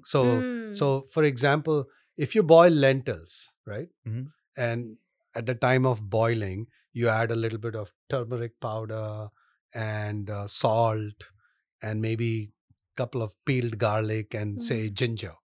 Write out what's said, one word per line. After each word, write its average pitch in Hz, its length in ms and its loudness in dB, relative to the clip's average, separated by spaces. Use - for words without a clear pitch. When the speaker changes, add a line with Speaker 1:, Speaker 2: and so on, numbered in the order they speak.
Speaker 1:
So, 135 180 2
Speaker 2:
Mm. 226 520 0
Speaker 1:
so 139 360 0
for 160 120 2
example, 143 640 2
if 147 180 -2
you 214 80 4
boil 165 280 10
lentils, 131 800 0
right? 113 240 -10
Speaker 3:
Mm-hmm. 117 160 -6
Speaker 1:
And 117 400 -4
at 117 100 -6
the 123 100 -2
time 131 300 4
of 107 240 0
boiling, 110 580 0
you 117 160 0
add 113 220 2
a 117 40 -2
little 113 240 -4
bit 110 160 -8
of 104 160 -10
turmeric 120 500 -6
powder 107 680 -8
and, 107 560 -6
uh, 101 180 -6
salt 110 800 0
and 110 200 -4
maybe 110 500 -2
a - 40 -18
couple 123 240 -4
of 107 120 -6
peeled 120 320 -2
garlic 110 560 -2
and, 104 280 -4
say, 110 280 -2
Speaker 2:
Mm. 104 40 -10
Speaker 1:
ginger, 110 400 -4